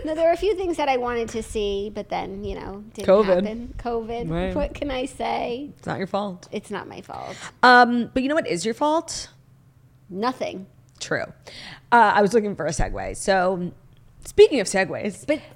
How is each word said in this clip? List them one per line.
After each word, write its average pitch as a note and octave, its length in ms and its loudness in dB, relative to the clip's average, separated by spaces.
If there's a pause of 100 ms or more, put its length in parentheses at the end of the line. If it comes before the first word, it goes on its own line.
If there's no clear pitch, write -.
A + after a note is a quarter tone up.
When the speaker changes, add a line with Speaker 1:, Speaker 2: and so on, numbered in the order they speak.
Speaker 1:
No, D#4 100 -4
there E4 120 2
were E4+ 40 6
a E4+ 60 2
few F#4+ 180 0
things F4 220 -4
that D4 100 -2
I C4+ 80 4
wanted A#3+ 340 -2
to A3+ 140 -6
see, G3+ 500 -4
but G3+ 140 -10
then, F#3+ 380 -8
you G3 100 -6
know, F#3+ 380 -12
didn't G3 160 -12
Speaker 2:
covid. G3+ 160 8
Speaker 1:
happen. G#3 520 0
covid. A#3 520 -6
Speaker 2:
Right. F3 260 -2
Speaker 1:
What C#4+ 180 -2
can D4 160 -6
I B3+ 160 -4
say? A#3+ 720 -6
Speaker 2:
It's - 80 -18
not C#3 120 -4
your F3+ 100 -4
fault. G3 460 -6
Speaker 1:
It's - 180 -10
not G3 160 -6
my - 140 -14
fault. - 340 -12 (260)
Speaker 2:
Um, A#3+ 520 8
but C4 100 0
you C4+ 60 0
know D4 60 0
what D#4+ 120 0
is E3+ 160 -2
your A3 120 -2
fault? D#4 520 -2 (840)
Speaker 1:
Nothing. G3 580 -6 (340)
Speaker 2:
True. - 240 -4 (680)
Uh, A3+ 240 6
I G#3 60 6
was G3 120 2
looking G#3 220 2
for D#3+ 100 -4
a D#3+ 60 -2
segue. G2 460 -4
So, F#3 560 0 (500)
speaking F4+ 380 6
of - 60 -2
segues. F3+ 600 -4
Speaker 1:
But D4 140 0 (140)